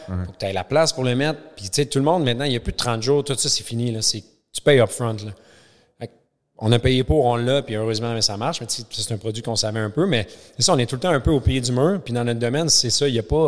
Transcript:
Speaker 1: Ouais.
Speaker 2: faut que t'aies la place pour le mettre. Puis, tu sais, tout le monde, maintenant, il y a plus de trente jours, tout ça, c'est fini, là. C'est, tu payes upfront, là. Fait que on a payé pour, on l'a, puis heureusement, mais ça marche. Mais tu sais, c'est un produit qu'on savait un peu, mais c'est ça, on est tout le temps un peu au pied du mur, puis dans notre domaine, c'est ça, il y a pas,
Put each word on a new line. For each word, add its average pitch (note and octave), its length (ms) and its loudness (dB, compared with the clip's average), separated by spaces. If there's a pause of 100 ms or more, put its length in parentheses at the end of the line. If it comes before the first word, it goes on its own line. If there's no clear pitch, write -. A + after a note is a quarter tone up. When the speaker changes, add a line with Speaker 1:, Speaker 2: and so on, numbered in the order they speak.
Speaker 1:
Ouais. F#2+ 60 -6 (100)
Speaker 2:
faut F2 80 -10
que - 60 -20
t'aies G2 160 -4
la F#2 100 -2
place D3+ 300 2
pour C3 100 -4
le B2 100 2
mettre. D#3 240 0 (180)
Puis, G2+ 120 -16
tu - 140 -6
sais, C#3+ 40 0
tout - 120 -2
le C3+ 80 2
monde, E3+ 180 2
maintenant, B2 220 0
il C3+ 60 0
y A#2+ 40 0
a A2+ 40 -2
plus - 120 -6
de - 60 -8
trente A2+ 240 -2
jours, C#3 200 2
tout C3+ 120 -4
ça, C#3+ 160 -2
c'est - 120 -2
fini, A#2 300 -4
là. G#2+ 80 -6
C'est, G#2+ 220 -2 (300)
tu - 120 -10
payes C#3+ 160 6
upfront, A2+ 320 0
là. G#2 200 -10 (680)
Fait A#2 60 -12
que - 60 -14 (460)
on A2 140 2
a A#2 60 4
payé C3 260 2
pour, D3 220 2
on A#2+ 100 2
l'a, B2+ 240 0
puis A#2+ 140 -6
heureusement, A2+ 400 -2
mais A2 80 -2
ça G2+ 160 -2
marche. C3+ 240 -4
Mais A2+ 40 -12
tu - 100 -6
sais, A#2+ 140 -10
c'est - 220 -6
un G#2+ 60 -4
produit A2 240 -8
qu'on A2+ 140 -4
savait A2 240 -2
un G#2+ 100 -2
peu, D#3 160 0
mais A#2+ 200 0 (300)
c'est B2 60 -2
ça, F#3 100 4
on D3 60 4
est A#2+ 80 2
tout - 100 -6
le B2+ 60 -6
temps F3+ 80 2
un C#3 100 4
peu E3 120 2
au C#3 80 4
pied C3 200 2
du B2 120 -2
mur, D#3 300 2
puis A#2 120 -6
dans B2 100 0
notre A#2 160 -2
domaine, C#3 300 0
c'est - 200 2
ça, C#3+ 160 0
il C3 80 0
y A2+ 40 2
a A2 40 0
pas, D3 140 0 (120)